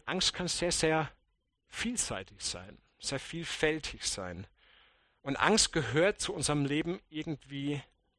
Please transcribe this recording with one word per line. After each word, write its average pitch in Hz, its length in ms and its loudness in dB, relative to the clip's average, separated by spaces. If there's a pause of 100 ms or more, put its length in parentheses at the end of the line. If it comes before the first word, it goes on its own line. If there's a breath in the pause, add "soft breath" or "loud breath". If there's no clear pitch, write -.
Angst 180 280 0
kann 180 140 -2
sehr, 170 240 0
sehr 156 400 2 (560)
vielseitig - 760 -4
sein, 92 360 -6 (220)
sehr 135 200 -4
vielfältig - 840 -2
sein. 92 400 -4 (800 soft breath)
Und 139 120 -2
Angst 175 380 6
gehört 156 480 2
zu - 120 -2
unserem 147 300 2
Leben 156 460 0
irgendwie 143 720 -6 (380)